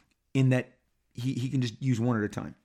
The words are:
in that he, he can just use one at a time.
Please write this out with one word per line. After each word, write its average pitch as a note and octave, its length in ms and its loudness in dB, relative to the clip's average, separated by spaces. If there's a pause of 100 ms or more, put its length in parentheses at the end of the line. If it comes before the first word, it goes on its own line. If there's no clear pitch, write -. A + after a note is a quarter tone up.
(340)
in C3 160 4
that B2+ 240 0 (400)
he, B2+ 200 -6
he B2 140 -4
can C3 140 0
just A#2 200 -4
use C3 180 2
one A#2+ 180 2
at G#2 60 0
a G#2 60 -2
time. - 360 -10